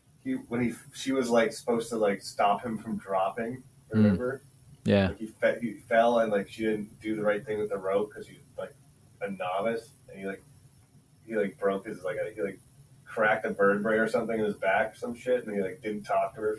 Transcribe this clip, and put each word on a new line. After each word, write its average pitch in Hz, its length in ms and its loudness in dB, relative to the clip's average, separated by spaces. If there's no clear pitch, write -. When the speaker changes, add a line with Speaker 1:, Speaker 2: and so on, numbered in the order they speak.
Speaker 1:
he, 131 120 -4
when 120 280 -4
he, 117 120 0
she - 160 -4
was, 127 200 2
like, 113 220 4
supposed 117 360 -2
to, 117 80 -4
like, 101 260 2
stop - 400 0
him 113 160 -4
from 107 200 -6
dropping. 113 580 -2
Speaker 2:
Mm. - 60 -16
Speaker 1:
Remember? 107 480 4
Speaker 2:
Yeah. 101 240 6
Speaker 1:
Like, 92 100 -6
he 113 80 -8
fe-, - 340 0
he 113 120 -4
fell, 117 320 6
and, 113 100 2
like, 101 180 0
she - 140 -8
didn't 107 380 -2
do 110 160 -4
the 104 60 -4
right 104 220 0
thing 107 140 -4
with 104 120 -4
the 101 80 -4
rope 98 360 -2
'cause - 140 -14
he's, - 100 -20
like, - 160 -10
a 101 100 -4
novice, 98 580 -4
and 95 120 -18
he, 98 60 -8
like, 95 160 -8
he, 110 120 -6
like, 101 220 0
broke 98 280 0
his, 101 160 -10
like, 92 140 -4
a, - 180 -4
he, 107 80 -6
like, 98 160 -4
cracked - 400 0
a 107 80 0
vertebrae 101 420 4
or - 120 4
something 226 300 0
in 214 60 0
his 202 120 0
back - 360 2
or - 40 -20
some 120 200 -8
shit, 123 300 0
and 104 80 -6
he, 101 80 0
like, - 180 -6
didn't 104 220 -6
talk - 320 0
to 110 60 -12
her 107 180 0